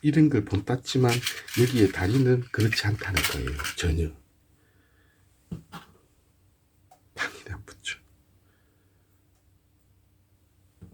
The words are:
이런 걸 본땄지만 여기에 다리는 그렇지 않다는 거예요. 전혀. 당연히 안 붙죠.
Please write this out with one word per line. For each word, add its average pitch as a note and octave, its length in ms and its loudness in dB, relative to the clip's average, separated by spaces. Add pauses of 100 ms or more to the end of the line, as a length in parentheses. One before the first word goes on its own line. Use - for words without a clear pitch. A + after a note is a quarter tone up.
이런 D3+ 280 6
걸 A2 160 2
본땄지만 B2 680 0 (480)
여기에 A#2+ 320 4
다리는 B2 500 2 (100)
그렇지 G#2+ 360 0
않다는 G2+ 340 -2
거예요. C2+ 280 -4 (280)
전혀. D#2+ 320 0 (3000)
당연히 - 380 -10
안 - 140 -12
붙죠. - 340 -14 (3000)